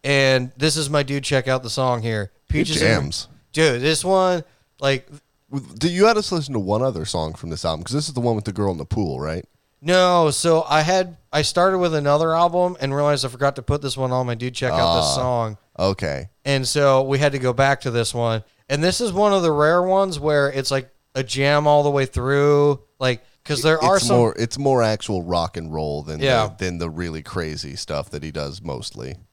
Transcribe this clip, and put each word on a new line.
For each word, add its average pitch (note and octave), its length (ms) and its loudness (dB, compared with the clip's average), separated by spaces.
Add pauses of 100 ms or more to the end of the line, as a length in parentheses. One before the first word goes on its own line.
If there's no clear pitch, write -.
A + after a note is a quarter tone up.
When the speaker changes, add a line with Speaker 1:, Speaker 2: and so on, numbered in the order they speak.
Speaker 1:
And C3+ 540 2
this D3+ 220 0
is C#3+ 100 -4
my D3 140 0
dude, C#3 220 -4
check C3+ 220 0
out C3 160 0
the A#2+ 60 -10
song B2 320 0
here. A2 320 -4 (160)
Speaker 2:
Good - 60 -4
Speaker 1:
Peaches D3+ 260 0
and G2 220 2
Speaker 2:
jams. - 260 -8 (240)
Speaker 1:
Dude, C#3 300 2
this D#3 200 0
one, F#3 420 2 (360)
like C3+ 260 -2 (440)
Speaker 2:
With, C3 280 -8
do D#3+ 120 0
you F#3 160 4
had A3+ 100 4
us G#3+ 160 -4
listen C#3+ 220 -4
to G#2+ 60 0
one G2+ 200 0
other G2+ 240 -2
song D#2+ 300 -4
from E2+ 160 -12
this D#2+ 160 -8
album, D#2+ 180 -4
'cause A2+ 80 -8
this D3+ 160 -2
is C#3 60 -12
the B2 60 -2
one A#2+ 160 0
with G2+ 100 -6
the G2+ 60 -6
girl G2+ 200 -2
in E2 60 -6
the D2 80 -8
pool, D2+ 340 -4
right? D#2 240 -6 (380)
Speaker 1:
No, F3 480 4
so D#3+ 380 0
I D3+ 140 2
had, F3+ 340 0 (160)
I D3 100 0
started F#3 360 0
with E3+ 160 0
another D3 400 2
album F3 460 2
and C3+ 140 -2
realized C#3+ 300 0
I C3 40 -4
forgot C#3 280 -2
to C3 60 -10
put C#3+ 200 -2
this C3+ 140 -4
one C3 160 -2
on B2+ 140 0
my A#2+ 100 -4
dude, B2 180 -8
check C3 180 -2
out E3+ 240 2
this D#3 100 2
Speaker 2:
Ah, C#3 100 0
Speaker 1:
song. A#2 420 -2 (200)
Speaker 2:
okay. F2 500 -2 (160)
Speaker 1:
And C3+ 240 -2
so C3+ 340 4
we C3+ 160 0
had C#3+ 140 2
to C#3 80 -6
go B2+ 120 0
back C3+ 300 2
to C3 80 -4
this A#2 240 -2
one. A2+ 300 -2 (240)
And C#3+ 160 0
this F3+ 160 0
is A3 120 -2
one G3+ 200 2
of F#3+ 100 2
the E3 80 4
rare D#3 320 4
ones F#3 380 0
where C#3+ 320 2
it's, C3+ 180 -4
like, C3+ 200 -2 (240)
a C3 100 -4
jam C#3+ 420 0
all D3 160 6
the C#3+ 80 2
way C3+ 160 2
through, C#3+ 720 2 (200)
like, B2+ 240 -2 (200)
'cause C3+ 180 -4
there D#3 140 4
Speaker 2:
It, D#3 60 -2
Speaker 1:
are F#3 140 4
Speaker 2:
it's D3 100 0
Speaker 1:
some A#2+ 100 4
Speaker 2:
more, A#2 220 4
it's A#2 200 -4
more C3+ 240 2
actual G#2+ 400 -2
rock E2+ 340 -2
and D#2+ 180 -8
roll D2 280 -4
than D2+ 180 -8
Speaker 1:
Yeah. A#2+ 280 2 (100)
Speaker 2:
the, F#2+ 80 -4
than F2+ 120 -6
the E2+ 120 -4
really D#2 320 -8
crazy D2+ 520 -8
stuff - 360 -8
that C#2+ 120 -10
he D#2 80 -10
does D2 320 -8
mostly. C2 540 -10 (160)